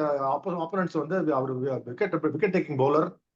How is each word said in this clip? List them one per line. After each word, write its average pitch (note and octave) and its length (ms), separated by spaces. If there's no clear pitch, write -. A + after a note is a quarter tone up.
oppo-, D#3+ 460
opponents E3 400
வந்து D#3+ 260
அவரு C3 280
வி-, B2+ 220
விக்கெட், D#3+ 360
விக்கெட் D#3 360
டேக்கிங் D3+ 240
பவுலர். D3 380